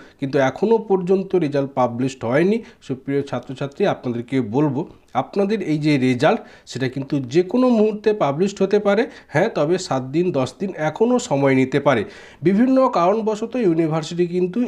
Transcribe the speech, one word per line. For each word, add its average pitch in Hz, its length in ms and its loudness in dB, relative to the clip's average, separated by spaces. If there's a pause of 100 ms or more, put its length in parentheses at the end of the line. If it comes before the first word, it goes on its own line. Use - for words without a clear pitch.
(200)
কিন্তু 139 180 -4 (120)
এখনও 226 280 0 (120)
পর্যন্ত 190 420 0 (140)
রেজাল্ট 139 240 -2 (100)
পাবলিশড 123 500 -2
হয়নি। 175 280 2 (300)
সুপ্রিয় 139 420 -4
ছাত্রছাত্রী, 135 520 -8 (120)
আপনাদেরকে 120 440 -4 (180)
বলবো, 143 260 0 (400)
আপনাদের 202 380 -2 (120)
এই 151 140 0
যে 151 80 4 (140)
রেজাল্ট 139 340 2 (300)
সেটা 127 240 -4
কিন্তু 139 200 -6 (180)
যে 175 80 4 (100)
কোনো 254 180 2
মুহূর্তে 214 440 2
পাবলিশড 180 500 0
হতে 202 160 2
পারে। 202 240 2 (300)
হ্যাঁ, 156 240 2
তবে 160 180 2 (120)
সাত 135 160 -2 (120)
দিন, 180 160 2
দশ - 180 0 (100)
দিন 196 100 -4 (200)
এখনও 233 280 2 (120)
সময় 139 320 2
নিতে 131 260 0
পারে। 113 140 4 (460)
বিভিন্ন 247 300 4 (200)
কারণবশত 214 560 -2 (140)
ইউনিভার্সিটি 165 580 0 (100)
কিন্তু 180 320 -2